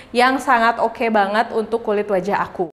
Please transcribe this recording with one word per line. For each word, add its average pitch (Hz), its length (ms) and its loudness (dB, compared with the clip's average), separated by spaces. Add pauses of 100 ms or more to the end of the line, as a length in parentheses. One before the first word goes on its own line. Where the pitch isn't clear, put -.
(120)
yang 254 260 4
sangat 233 460 2
oke 226 260 -2
banget 214 460 2
untuk 226 260 -2
kulit 208 240 -2
wajah 196 380 -2
aku. 180 300 -6